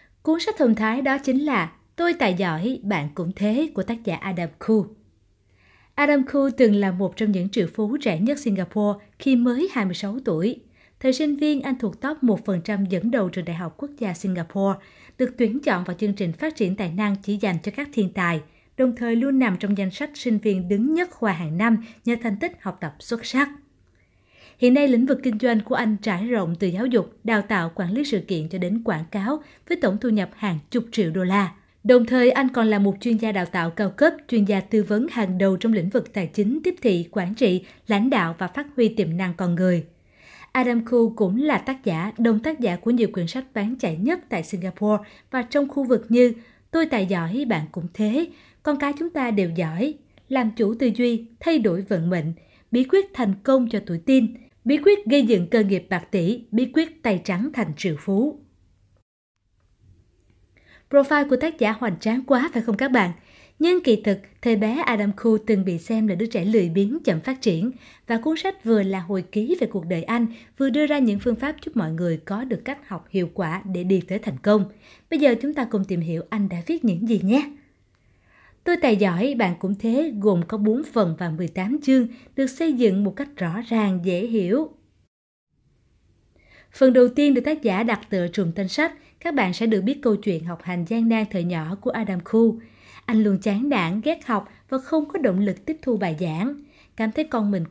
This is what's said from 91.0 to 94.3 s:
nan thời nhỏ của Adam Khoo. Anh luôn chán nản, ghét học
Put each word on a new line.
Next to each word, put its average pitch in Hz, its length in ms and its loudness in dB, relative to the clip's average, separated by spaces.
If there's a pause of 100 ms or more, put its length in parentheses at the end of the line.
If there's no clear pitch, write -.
nan 220 220 2
thời 180 120 -2
nhỏ 170 380 -4
của 247 100 -4
Adam 208 280 -4
Khoo. 226 200 0 (640)
Anh 220 180 2
luôn 202 140 2
chán 220 320 -2
nản, 196 320 0
ghét 320 240 -2
học 208 240 -2 (200)